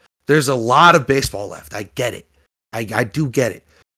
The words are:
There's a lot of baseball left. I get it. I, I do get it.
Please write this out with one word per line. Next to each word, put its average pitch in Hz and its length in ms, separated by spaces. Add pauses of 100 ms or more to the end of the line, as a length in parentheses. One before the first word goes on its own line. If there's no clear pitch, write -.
(280)
There's 143 200
a 139 80
lot 135 400
of 139 120
baseball 131 400
left. - 260
I 104 100 (120)
get 123 180
it. - 140 (460)
I, 113 200
I 123 100
do 147 260
get 120 220
it. - 140 (320)